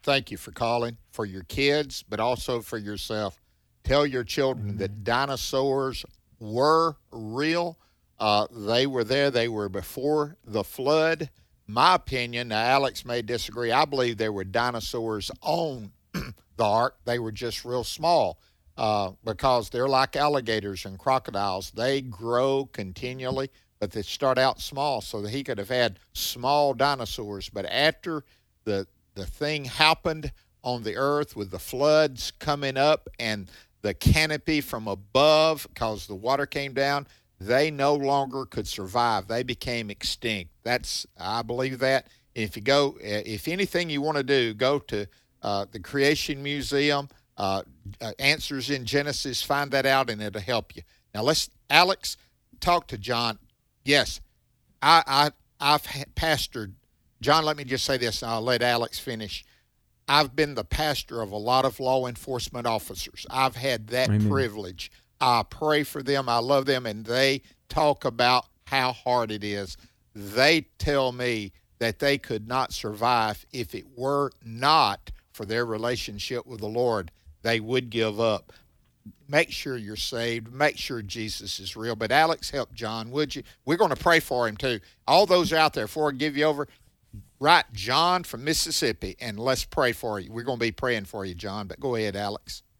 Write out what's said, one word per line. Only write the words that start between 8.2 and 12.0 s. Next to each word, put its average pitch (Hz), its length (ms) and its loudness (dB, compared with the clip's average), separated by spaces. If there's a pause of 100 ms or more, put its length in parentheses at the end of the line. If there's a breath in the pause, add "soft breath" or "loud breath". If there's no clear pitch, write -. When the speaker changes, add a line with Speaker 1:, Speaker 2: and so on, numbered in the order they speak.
Speaker 1:
they 117 360 2
were 127 160 0
there. 139 280 2
They 120 160 2
were 107 220 -2
before 143 760 -2
the 110 200 -2
flood. 156 680 0 (380)
My 139 280 6
opinion, 120 540 -2